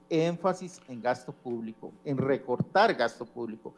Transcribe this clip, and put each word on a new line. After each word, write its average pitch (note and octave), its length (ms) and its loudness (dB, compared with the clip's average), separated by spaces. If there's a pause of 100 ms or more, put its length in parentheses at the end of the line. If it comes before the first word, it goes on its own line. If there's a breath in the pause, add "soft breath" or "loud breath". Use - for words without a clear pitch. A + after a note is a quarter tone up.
énfasis F3 800 0
en B2 120 -10
gasto B2 320 -2
público, A2+ 600 -8 (120)
en C#3 140 -2
recortar C3+ 760 2
gasto A#2+ 300 0
público. A2+ 540 -10